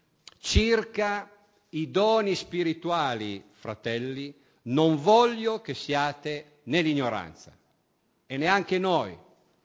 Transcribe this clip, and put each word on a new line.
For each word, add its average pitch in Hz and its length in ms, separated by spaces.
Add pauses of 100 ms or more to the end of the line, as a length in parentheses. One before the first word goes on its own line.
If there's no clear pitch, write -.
(400)
Circa 214 920 (400)
i 156 220
doni 208 440
spirituali, 156 1160
fratelli, 127 840 (300)
non 156 340
voglio 220 640
che 139 120
siate 143 920
nell'ignoranza, 123 920 (680)
e 135 120
neanche 185 400
noi 151 400 (480)